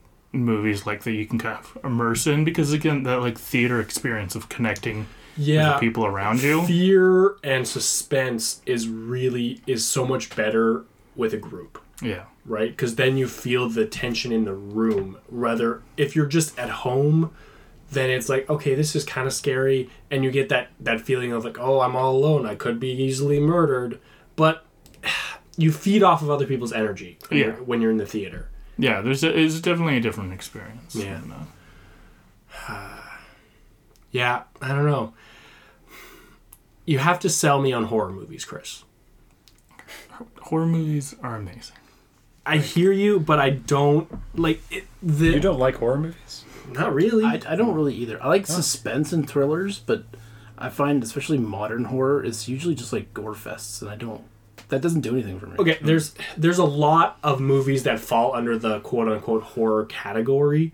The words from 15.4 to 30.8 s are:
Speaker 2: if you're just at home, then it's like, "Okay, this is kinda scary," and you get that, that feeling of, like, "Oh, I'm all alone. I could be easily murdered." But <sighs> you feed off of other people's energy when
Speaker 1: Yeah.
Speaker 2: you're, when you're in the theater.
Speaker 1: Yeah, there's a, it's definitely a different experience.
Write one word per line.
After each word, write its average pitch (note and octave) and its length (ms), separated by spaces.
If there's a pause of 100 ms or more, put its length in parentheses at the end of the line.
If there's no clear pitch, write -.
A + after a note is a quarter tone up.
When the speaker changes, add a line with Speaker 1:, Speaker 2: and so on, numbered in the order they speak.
Speaker 2:
if C#3+ 180
you're D3+ 120
just D#3 300
at A#2+ 120
home, C#3+ 600 (600)
then C3 180
it's B2+ 200
like, C3+ 200
"Okay, D3 260
this D3+ 200
is C#3+ 80
kinda C3 280
scary," C3 580 (220)
and C3+ 120
you C3 80
get C3 180
that, B2+ 200 (100)
that A2+ 220
feeling B2 320
of, A2+ 100
like, A#2 160
"Oh, C3 220
I'm B2+ 140
all C3 200
alone. C#3+ 300
I G#2+ 100
could A#2 240
be B2+ 120
easily C3+ 480
murdered." C#3+ 580 (380)
But D#3+ 280 (400)
<sighs> - 540
you D#3+ 140
feed G3 320
off D#3+ 180
of D3 80
other C#3 160
people's A#2+ 280
energy G2 440 (120)
when D3 100
Speaker 1:
Yeah. C3 80
Speaker 2:
you're, A2 80
when A#2+ 260
you're A2+ 100
in A2 60
the G#2 80
theater. F#2+ 420 (300)
Speaker 1:
Yeah, A2+ 240
there's C3+ 220
a, D#3+ 140
it's D#3+ 220
definitely E3+ 380
a A#2 40
different G2+ 320
experience. G#2+ 640